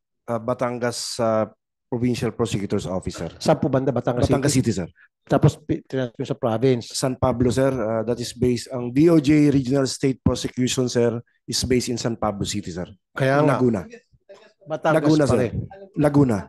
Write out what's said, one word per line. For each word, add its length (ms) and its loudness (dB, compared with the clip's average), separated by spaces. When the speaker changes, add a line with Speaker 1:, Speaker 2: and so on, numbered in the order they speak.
Speaker 1:
Ah, 160 -4
Batangas, 800 -4
ah, 240 0
Provincial 480 -2
Prosecutor's 560 -4
Officer. 480 -8
Speaker 2:
Saan 240 0
po 80 0
banda? 240 0
Batangas 320 -2
Speaker 1:
Batangas 240 2
Speaker 2:
City? 240 2
Speaker 1:
City, 80 -4
sir. 60 -8
Speaker 2:
Tapos 320 4
pi-, 320 -8
transfer 400 -6
sa 80 -4
province? 560 0
Speaker 1:
San 240 -4
Pablo, 400 0
sir. 160 2
Ah, 320 -2
that 160 -4
is 160 -8
based, 400 0
ang 160 -6
D 160 4
O 160 6
J 320 4
Regional 320 2
State 320 -2
Prosecution, 720 -2
sir, 320 0
is 160 -4
based 240 0
in 80 -4
San 240 -4
Pablo 240 -2
City, 320 -6
sir. 160 -10
Speaker 2:
Kaya 240 0
nga. 160 4
Speaker 1:
Laguna. 320 0
Speaker 2:
Batangas 320 0
Speaker 1:
Laguna, 320 4
Speaker 2:
pa 0 -
Speaker 1:
sir. 160 4
Speaker 2:
rin. 60 -4
Speaker 1:
Laguna. 420 4